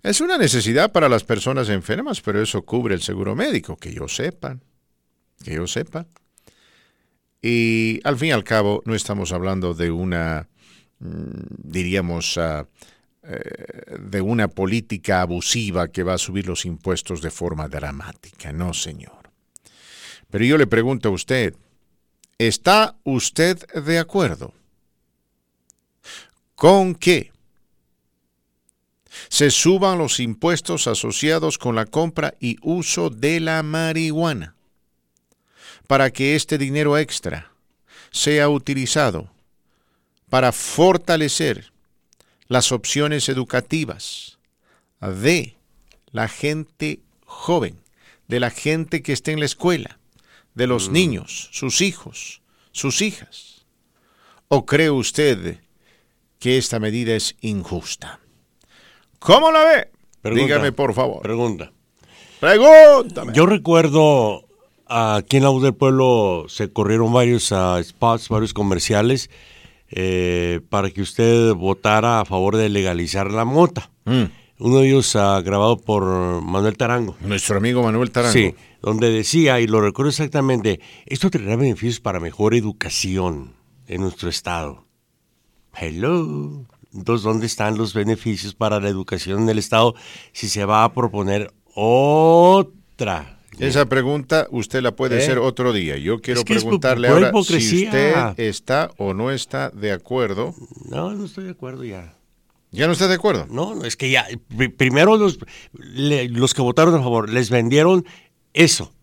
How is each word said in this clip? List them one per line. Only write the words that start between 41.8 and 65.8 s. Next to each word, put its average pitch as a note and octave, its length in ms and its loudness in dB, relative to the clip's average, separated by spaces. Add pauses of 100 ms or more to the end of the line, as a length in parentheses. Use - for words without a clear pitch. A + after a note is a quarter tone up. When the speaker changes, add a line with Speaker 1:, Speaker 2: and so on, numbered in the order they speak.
Speaker 1:
las B2 240 0
opciones C#3+ 580 -2
educativas - 1120 -8 (640)
de G#2 540 -2 (560)
la A2+ 160 -4
gente D3+ 720 -8 (260)
joven, C3+ 540 -4 (480)
de B2 120 -2
la A#2+ 100 0
gente D#3 520 -4
que C#3+ 120 -6
esté D#3 180 -6
en D#3 80 -4
la D3 60 -2
escuela, - 540 -4 (560)
de B2 120 0
los G#2 220 -2
Speaker 2:
Mm. C3+ 40 -4
Speaker 1:
niños, D#3 580 -2
sus - 300 -4
hijos, - 600 -8 (300)
sus - 300 -4
hijas? - 640 -10 (800)
¿O C#3 180 2
cree D3+ 260 2
usted A#2 680 -2 (800)
que B2+ 180 0
esta A#2+ 220 -4
medida A2+ 360 -2
es - 260 -4
injusta? - 800 -8 (1000)
¿Cómo D4 320 6
la D#4 120 6
ve? D#4 280 4 (300)
Speaker 2:
Pregunta. A#2 240 0
Speaker 1:
Dígame, C#3+ 260 0
por B2+ 220 -2
favor. B2+ 280 -2
Speaker 2:
Pregunta. G#2+ 500 -4 (680)
Speaker 1:
Pregúntame. A#3 960 10
Speaker 2:
Yo D#3 120 6
recuerdo, D3+ 1040 4 (400)
aquí A2+ 500 0
en C3+ 60 6
La C#3 60 6
Voz C3 120 2
del C3 140 2
Pueblo B2 720 2